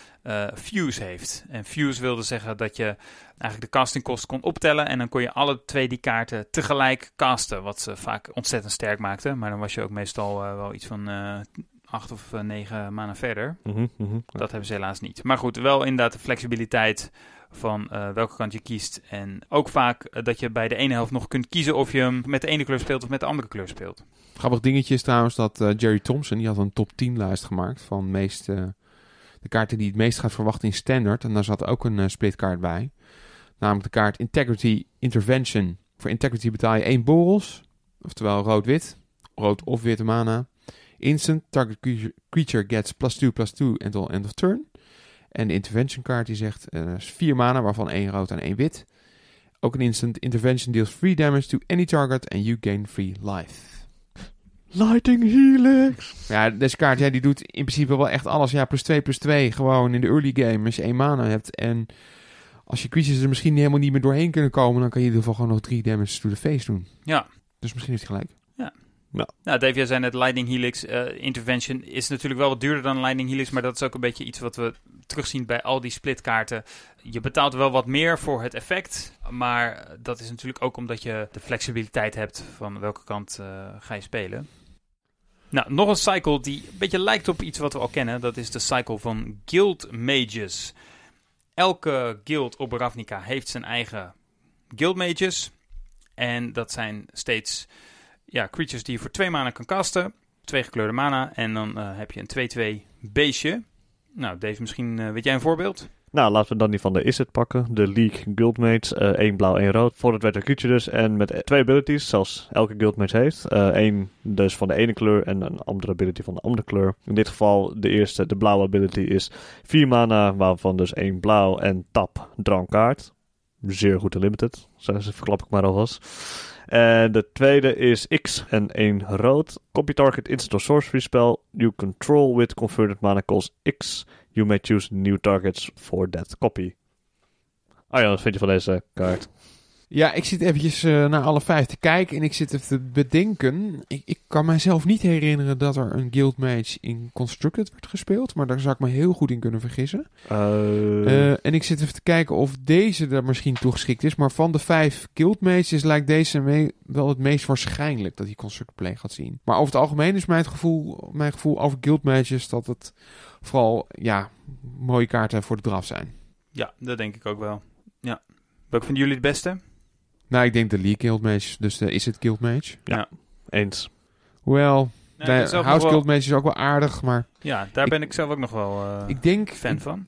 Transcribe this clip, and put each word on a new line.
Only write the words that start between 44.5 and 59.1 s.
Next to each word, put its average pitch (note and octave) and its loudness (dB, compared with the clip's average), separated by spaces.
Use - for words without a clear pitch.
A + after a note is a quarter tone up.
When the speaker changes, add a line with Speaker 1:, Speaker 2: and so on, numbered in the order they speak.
Speaker 3:
En A2 -4
de E2 0
intervention A#2 -2
kaart A#2+ -4
die A2 -8
zegt, G#2+ -8
eh, D#2+ -6
vier D3 0
mana, B2 4
waarvan G#2 -2
één G2 -2
rood G2 -2
en F#2 -6
één F#2+ -4
wit. C#3 -2
Ook A#2+ 0
een C3 -2
instant, A#2+ 0
intervention B2 0
deals A2+ 0
free F#3 2
damage D3 4
to C3 -2
any F3 2
target C3+ 0
and G2+ -2
you A#2 0
gain G#2 -2
free F#2+ -6
life. G2 -10
Speaker 2:
Lightning A#3 6
Helix! C4 6
Speaker 3:
Ja, A2 4
deze B2 0
kaart, C3+ 4
ja, C#3 4
die B2+ 0
doet C#3 4
in - -8
principe C3+ 2
wel C#3 2
echt - -2
alles. C#3+ 2
Ja, C#3 2
plus C3+ -2
twee, D3 2
plus C3+ -4